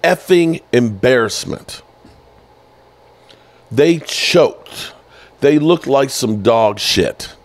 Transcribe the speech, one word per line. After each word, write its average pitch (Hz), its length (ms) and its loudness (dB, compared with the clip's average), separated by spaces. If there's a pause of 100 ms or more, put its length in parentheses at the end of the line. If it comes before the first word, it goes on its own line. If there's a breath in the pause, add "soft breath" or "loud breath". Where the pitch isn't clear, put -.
Effing 170 600 2 (100)
embarrassment. 117 1080 -2 (1900 soft breath)
They 156 300 2
choked. - 920 -2 (480 soft breath)
They 147 180 4
looked 165 280 0
like 139 220 0
some 110 320 -4
dog 110 380 2
shit. - 640 -4